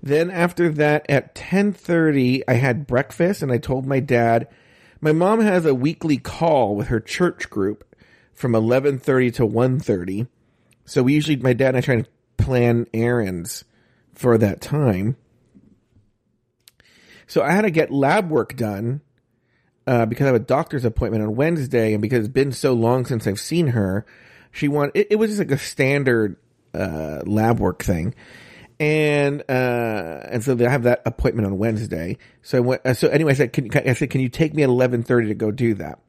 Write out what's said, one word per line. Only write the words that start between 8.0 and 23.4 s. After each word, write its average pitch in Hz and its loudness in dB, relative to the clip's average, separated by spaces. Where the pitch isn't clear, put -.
from 123 -2
eleven 127 2
thirty 127 2
to 117 0
one 123 2
thirty. 98 -2
So - 0
we 127 4
usually, 147 0
my 127 2
dad 131 2
and 127 0
I 123 0
try 123 0
to - -6
plan 120 2
errands 110 -4
for 120 2
that 104 2
time. 123 0
So - 0
I 143 0
had 196 2
to 214 0
get 156 0
lab 151 2
work 151 -2
done, 113 -4
uh, 120 2
because 120 -2
I 139 2
have 131 4
a 117 4
doctor's 135 -2
appointment 110 -2
on 107 -4
Wednesday, 127 0
and 104 0
because 110 0
it's 104 -2
been 135 0
so 131 0
long 120 2
since 120 -4
I've 98 -2
seen 165 0